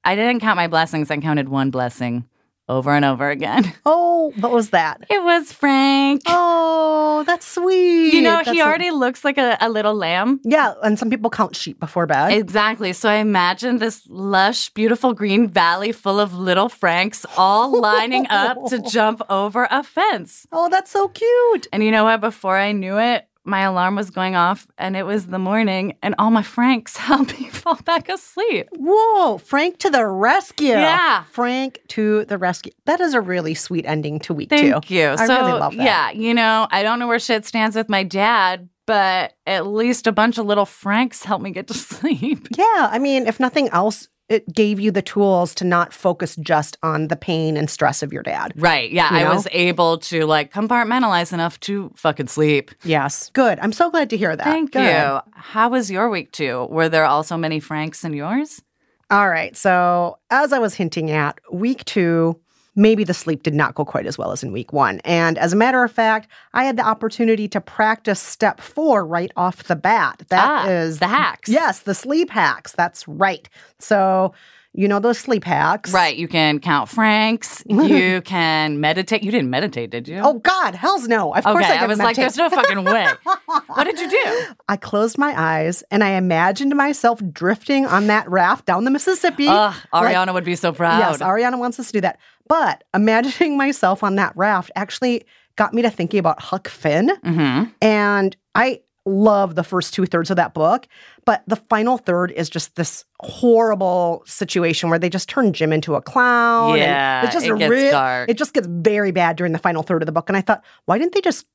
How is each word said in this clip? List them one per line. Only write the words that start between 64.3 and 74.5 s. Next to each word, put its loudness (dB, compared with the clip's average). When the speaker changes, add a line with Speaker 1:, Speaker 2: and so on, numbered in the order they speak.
Speaker 2:
as -8
in -10
week -10
one. 0
And 0
as 0
a 0
matter 2
of -2
fact, 0
I 0
had -2
the -2
opportunity 0
to -4
practice -2
step -2
four 0
right -4
off -2
the 0
bat. 0
That 2
Speaker 1:
Ah, -2
Speaker 2:
is -2
Speaker 1:
the 2
hacks. -2
Speaker 2:
Yes, 2
the -4
sleep -2
hacks. 0
That's -4
right. -2
So, 2